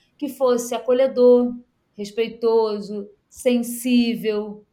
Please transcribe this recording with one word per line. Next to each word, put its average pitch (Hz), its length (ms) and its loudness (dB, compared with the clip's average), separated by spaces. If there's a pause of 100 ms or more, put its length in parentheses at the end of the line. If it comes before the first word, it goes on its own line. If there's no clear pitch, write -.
(180)
que 294 100 -6
fosse 247 480 -2
acolhedor, 247 800 4 (400)
respeitoso, 214 1120 -2 (220)
sensível, 226 1400 -2